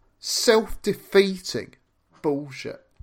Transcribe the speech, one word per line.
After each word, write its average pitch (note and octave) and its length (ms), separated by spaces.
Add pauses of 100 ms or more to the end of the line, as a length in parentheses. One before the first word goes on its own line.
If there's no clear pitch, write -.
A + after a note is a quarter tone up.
(180)
self-defeating G3 1600 (480)
bullshit. C#3+ 580 (220)